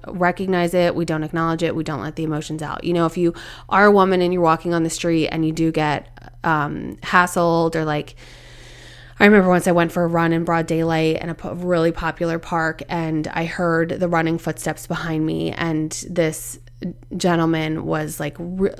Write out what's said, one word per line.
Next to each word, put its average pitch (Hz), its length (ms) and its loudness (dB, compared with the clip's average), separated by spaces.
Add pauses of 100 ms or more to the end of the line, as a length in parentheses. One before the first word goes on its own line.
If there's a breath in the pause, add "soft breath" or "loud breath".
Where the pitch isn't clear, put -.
recognize 180 680 0
it. 175 200 2
We 170 100 -2
don't 156 180 -2
acknowledge 165 400 -2
it. 143 120 -2
We 151 100 -4
don't 147 160 -6
let 147 140 -8
the 160 100 -6
emotions 156 380 -6
out. - 220 -8
You 170 80 0
know, 170 140 4
if 165 100 -4
you 175 180 2 (340 loud breath)
are 196 160 4
a 208 80 8
woman 185 300 6
and 175 100 2
you're 180 100 2
walking 165 320 2
on 165 80 2
the 160 80 0
street 165 380 0
and 160 160 -2
you 160 80 0
do 165 180 2
get, - 720 -4
um, 151 600 -2
hassled 170 760 2
or, 160 80 -2
like, 151 320 -4 (1040 loud breath)
I 208 40 8
remember 202 240 8
once 180 200 4
I 175 40 4
went 170 200 4
for 180 100 0
a 170 60 2
run 165 240 2
in 165 120 2
broad 165 220 0
daylight 160 560 0
in 170 60 -8
a 165 60 -8
po-, 175 200 -10
really 170 380 2
popular 165 460 -4
park, 160 500 -2
and 160 400 -2
I 165 160 -4
heard 165 460 0 (100)
the 175 80 0
running 165 300 0
footsteps - 500 -6
behind 160 360 -4
me, 160 280 -2
and 156 400 -4 (180)
this 165 480 -2 (580)
gentleman 165 680 0
was, 156 320 -4
like, 151 200 -6
re-, 185 420 -2